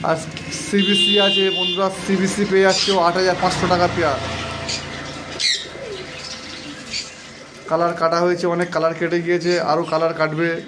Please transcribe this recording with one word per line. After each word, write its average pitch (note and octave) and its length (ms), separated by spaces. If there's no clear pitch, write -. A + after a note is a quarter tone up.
আর D#3+ 80
সিবিসি G3+ 460
আছে G3+ 180
বন্ধুরা, F#3 300
সিবিসি F#3+ 460
পেয়ে F#3+ 180
যাচ্ছ - 180
আট E3+ 120
হাজার F#3 220
পাঁচশো F3+ 300
টাকা F3 220
পেয়ার। D3 240
কালার E3+ 300
কাটা E3 240
হয়েছে, F3 200
অনেক F3 200
কালার D#3+ 240
কেটে E3+ 280
গিয়েছে, F3 260
আরও D#3+ 120
কালার D#3+ 280
কাটবে। D#3 300